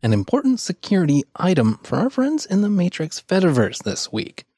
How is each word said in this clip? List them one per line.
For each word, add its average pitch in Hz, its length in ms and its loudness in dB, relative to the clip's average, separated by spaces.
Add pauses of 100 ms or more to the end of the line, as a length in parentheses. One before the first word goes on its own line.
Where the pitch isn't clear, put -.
An 110 120 2
important 240 460 0
security 160 640 0 (120)
item 135 460 2
for - 160 -4
our 240 140 0
friends 294 340 -2
in 196 160 0
the 208 80 0
Matrix 175 500 -2
Fediverse 156 640 2
this - 300 -6
week. - 340 -8 (120)